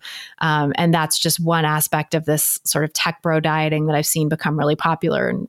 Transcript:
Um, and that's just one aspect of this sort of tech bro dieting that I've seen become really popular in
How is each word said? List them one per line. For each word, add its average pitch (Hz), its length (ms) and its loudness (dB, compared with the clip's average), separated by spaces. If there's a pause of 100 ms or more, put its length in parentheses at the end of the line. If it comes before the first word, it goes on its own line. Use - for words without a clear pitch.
(400)
Um, 151 380 2
and 170 140 2
that's 160 280 0
just 165 200 0
one 165 240 2
aspect 151 520 0
of 156 100 0
this - 400 0
sort 151 200 0
of 151 80 -4
tech - 280 -4
bro 160 180 2
dieting 156 460 0
that 156 100 2
I've 151 100 2
seen 156 240 0
become 156 280 -2
really 147 180 2
popular 160 540 0
in - 200 -4